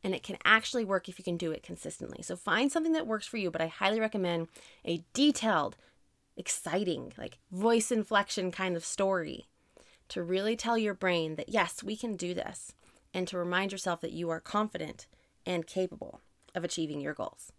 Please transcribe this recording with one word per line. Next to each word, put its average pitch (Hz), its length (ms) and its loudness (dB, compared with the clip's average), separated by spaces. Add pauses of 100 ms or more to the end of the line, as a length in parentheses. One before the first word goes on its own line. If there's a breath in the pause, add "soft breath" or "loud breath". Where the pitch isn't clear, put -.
And 190 140 -2
it - 80 -8
can - 200 -8
actually 220 400 2
work 190 240 0
if 180 80 -14
you 185 80 -18
can 175 120 0
do 170 160 -2
it - 100 -8
consistently. - 640 -10
So - 100 -6
find 220 380 2
something 320 220 2
that 311 120 0
works 220 220 -4
for - 80 -6
you, 185 160 0
but 165 80 -2
I 165 80 2
highly 202 320 2
recommend 180 480 0 (360 loud breath)
a 170 280 -2
detailed 220 640 4 (600 soft breath)
exciting, 175 800 -2
like, - 200 -10 (120)
voice 220 400 4
inflection 202 600 2
kind 180 260 0
of 165 80 -4
story 185 640 0 (600 soft breath)
to 185 140 -4
really 196 340 2
tell 233 200 2
your 208 180 2
brain 165 420 2
that, - 120 -6
yes, 196 340 2
we 214 140 -4
can 214 200 -4
do 175 180 -4
this, - 380 -8 (420 soft breath)
and 185 140 0
to 185 100 -4
remind 180 340 2
yourself 185 280 -2
that - 120 -6
you 165 180 -2
are 160 100 -2
confident - 680 -2 (400 soft breath)
and 175 200 0
capable - 540 -4 (340)
of 175 100 -2
achieving 151 360 -2
your 143 140 -4
goals. - 440 -8